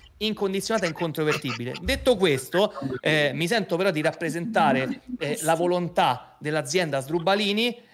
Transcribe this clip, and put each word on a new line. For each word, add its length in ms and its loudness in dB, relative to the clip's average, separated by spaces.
incondizionata 680 -2
e 40 0
incontrovertibile. 920 -2
Detto 340 2
questo, 580 2
eh, 320 2
mi 140 -2
sento 280 0
però 140 2
di 140 -2
rappresentare, 1000 0
eh, 240 -4
la 140 2
volontà 840 0
dell'azienda 600 0
Srubalini, 960 0